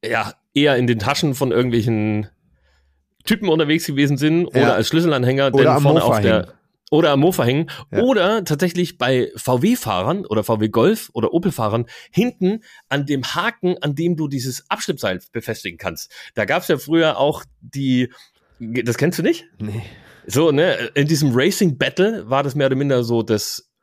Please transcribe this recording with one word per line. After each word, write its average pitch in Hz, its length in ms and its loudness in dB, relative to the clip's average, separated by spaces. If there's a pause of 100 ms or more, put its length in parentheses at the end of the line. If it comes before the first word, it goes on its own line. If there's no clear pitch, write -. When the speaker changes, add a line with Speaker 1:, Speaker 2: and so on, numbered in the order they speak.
Speaker 1:
ja, 110 300 -4 (200)
eher 139 240 2
in 123 100 0
den 117 120 2
Taschen 135 360 -2
von 131 160 -2
irgendwelchen 107 760 0 (960)
Typen 214 240 0
unterwegs 160 380 2
gewesen 143 300 0
sind 160 360 0
Speaker 2:
Ja. 123 80 4
Speaker 1:
oder 120 140 4
als - 120 0
Schlüsselanhänger, 139 640 2
Speaker 2:
Oder 135 100 6
Speaker 1:
denn - 40 6
Speaker 2:
am 147 160 4
Speaker 1:
vorne 143 160 6
Speaker 2:
Mofa 123 140 2
Speaker 1:
auf 110 80 2
der 92 220 2
Speaker 2:
hängen. - 80 -14 (400)
Speaker 1:
oder 156 200 4
am 139 80 4
Mofa 165 240 2
hängen 139 260 0 (220)
Speaker 2:
Ja. 214 120 0
Speaker 1:
oder 214 420 2
tatsächlich 170 520 -2
bei 123 380 0
V-W-Fahrern 127 920 0
oder 107 200 -2
V 110 160 0
W 110 80 0
Golf 151 420 0
oder - 220 -2
Opel-Fahrern 120 540 -2 (220)
hinten 220 520 -2 (260)
an 143 180 -2
dem 135 300 -4
Haken, 185 460 -2
an 147 140 -4
dem 170 200 -2
du 147 140 -4
dieses 131 400 -8
Abschleppseil 139 500 -4 (140)
befestigen 104 440 -8
kannst. - 320 -10 (260)
Da 107 100 -2
gab's 165 240 -4
ja 160 80 2
früher 156 400 0
auch 143 260 0 (160)
die, 127 540 -2 (460)
das 117 380 -4
kennst 170 220 0
du 160 40 -2
nicht? 330 200 0 (160)
Speaker 2:
Nee. 107 220 -8 (460)
Speaker 1:
So, 156 240 2
ne, 135 440 0
in 143 120 2
diesem 147 280 2
Racing 160 420 2
Battle 135 500 -2
war 135 140 0
das 139 140 -4
mehr 143 100 2
oder 135 100 2
minder 135 280 0
so 117 180 0
das - 480 -4 (140)